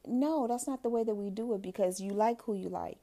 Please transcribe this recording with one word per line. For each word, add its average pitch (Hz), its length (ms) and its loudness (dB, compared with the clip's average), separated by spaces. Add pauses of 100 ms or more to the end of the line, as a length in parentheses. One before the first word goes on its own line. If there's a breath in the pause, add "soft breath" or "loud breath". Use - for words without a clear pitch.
no, 269 400 2
that's 240 200 -2
not 269 140 -4
the 233 80 0
way 233 140 2
that 220 100 0
we 202 160 -2
do 226 240 -2
it, 196 80 -2
because 190 400 0
you 190 120 -4
like 226 280 2
who 208 140 -2
you 185 140 -4
like. 175 340 -6